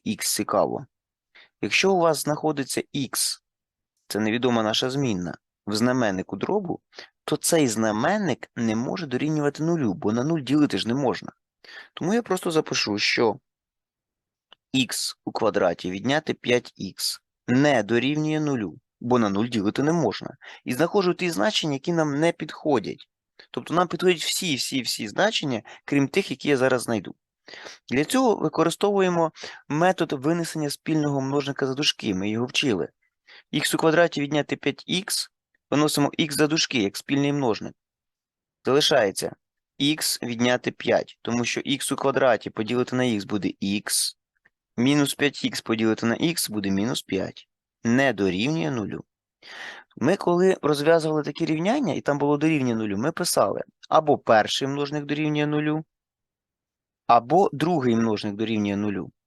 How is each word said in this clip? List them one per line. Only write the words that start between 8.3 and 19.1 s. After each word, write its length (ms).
не 200
може 300
дорівнювати 560
нулю, 320
бо 180
на 120
нуль 160
ділити 380
ж 100
не 60
можна. 380
Тому 200
я 80
просто 280
запишу, 480
що 400
ікс 520
у 80
квадраті 580
відняти 440
п'ять 420
ікс 460
не 340
дорівнює 580
нулю, 380
бо 180